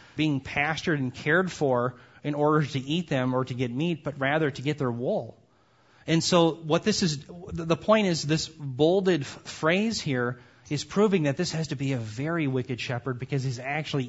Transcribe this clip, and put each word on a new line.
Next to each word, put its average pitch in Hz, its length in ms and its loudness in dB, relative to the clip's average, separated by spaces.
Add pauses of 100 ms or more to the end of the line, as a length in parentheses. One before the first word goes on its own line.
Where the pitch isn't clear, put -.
(140)
being 147 260 0
pastured 147 600 -2
and 127 120 -2
cared 170 380 2
for 127 460 0 (260)
in 147 120 -4
order 151 320 4
to 135 120 -4
eat 151 300 -2
them 127 260 0
or 127 100 0
to 127 100 -6
get 123 160 -2
meat, 156 340 -2
but 143 160 -8
rather 143 300 2
to 131 120 -8
get 143 140 -2
their 131 140 -2
wool. 123 460 -4 (720)
And 160 160 2
so 170 300 6
what 165 320 0
this 208 180 0
is, 151 220 0 (280)
the 165 240 0
point 214 320 4
is 160 140 0
this 151 260 0
bolded 156 720 2
f-, 117 40 -8 (180)
phrase 196 560 0
here 123 380 -2 (300)
is 143 160 -4
proving 196 380 2
that 139 140 2
this 175 160 -2
has 160 160 -4
to 147 80 -4
be 135 160 -2
a 127 60 -2
very 143 480 -2
wicked 127 340 -2
shepherd, 123 380 -4
because 131 240 -4
he's 127 160 -4
actually 143 500 -4